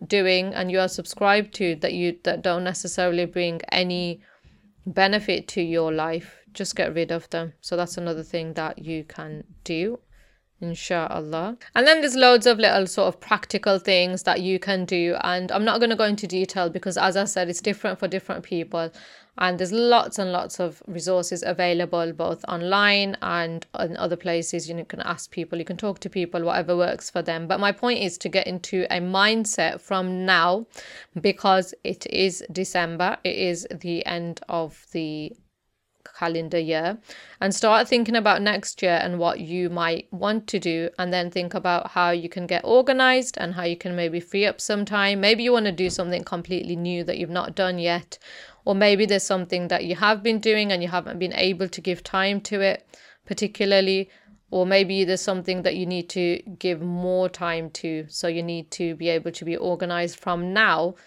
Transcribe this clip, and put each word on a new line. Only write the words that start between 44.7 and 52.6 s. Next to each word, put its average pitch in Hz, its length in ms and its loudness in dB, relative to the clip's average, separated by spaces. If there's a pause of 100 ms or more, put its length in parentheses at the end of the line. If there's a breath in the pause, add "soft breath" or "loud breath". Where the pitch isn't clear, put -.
time. 202 340 2
Maybe 214 240 4
you 247 80 4
wanna 214 220 4
do 180 160 0
something 175 340 -2
completely 175 540 -4
new 175 260 -2
that 170 140 -4
you've 170 120 -4
not 170 240 -4
done 185 260 0
yet, 170 380 -2 (500 loud breath)
or 202 60 2
maybe 202 320 6
there's 196 160 2
something 180 460 -2
that 175 180 0
you 170 100 -2
have 208 280 2
been 220 160 2
doing 214 320 2
and 180 100 0
you 170 80 -2
haven't 175 300 -4
been 180 140 -2
able 185 340 0
to 180 140 -10
give 175 200 -4
time 196 400 0
to 202 200 -4